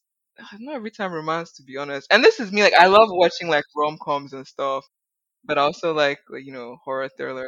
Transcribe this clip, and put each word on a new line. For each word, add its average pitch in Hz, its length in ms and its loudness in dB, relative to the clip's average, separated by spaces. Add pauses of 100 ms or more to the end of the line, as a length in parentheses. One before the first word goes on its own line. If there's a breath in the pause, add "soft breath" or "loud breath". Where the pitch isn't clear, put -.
(380)
<sighs> - 220 -20
not 285 160 -12
every 220 160 -12
time 190 220 -8
romance, 160 400 -6
to 139 100 -20
be 131 140 -14
honest. 139 340 -8
And 226 120 6
this 440 160 4
is 196 120 -8
me, 208 120 0
like, 190 100 6
I 175 140 8
love 214 240 6
watching, 175 360 0
like, 147 160 0 (120)
rom-coms 147 580 -6
and 131 120 -14
stuff. 135 400 -8 (580)
But 147 140 -4
I 143 40 2
also 160 320 -2
like, 143 260 0 (100)
like, 135 160 -16
you 135 80 -18
know, 123 300 -14
horror 135 340 -8
thriller, 131 300 -10